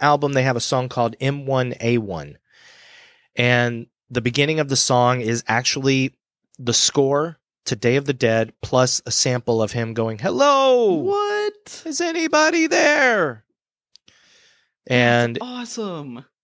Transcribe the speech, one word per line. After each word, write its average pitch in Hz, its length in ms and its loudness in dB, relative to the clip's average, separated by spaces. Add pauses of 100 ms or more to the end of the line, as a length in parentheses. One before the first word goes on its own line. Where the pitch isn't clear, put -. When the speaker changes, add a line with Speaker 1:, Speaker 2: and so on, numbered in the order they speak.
Speaker 1:
album. 143 320 2
They 131 100 2
have 127 140 0
a 113 40 -2
song 127 280 -2
called 117 320 -2
M 139 240 -4
one 127 340 0
A 120 180 2
one. 85 400 -6 (1000)
And 120 500 0 (220)
the 123 120 -2
beginning 143 380 0
of 147 80 -2
the 135 80 -2
song 123 460 2
is 117 260 -4
actually 131 680 0 (460)
the 120 140 -2
score 143 640 0 (280)
to 127 120 -4
Day 120 180 2
of 143 100 0
the 143 80 -2
Dead 113 380 0 (100)
plus 127 440 2
a 120 60 -8
sample 120 520 0
of 104 80 -2
him 113 220 -4
going, 110 260 -4
"Hello! 254 760 2
Speaker 2:
What? 415 920 -4
Speaker 1:
Is 320 160 -6
anybody 320 680 2
there?" 262 800 2 (1400)
And 120 480 2
Speaker 2:
That's 339 100 -8 (320)
awesome. 147 480 -10 (180)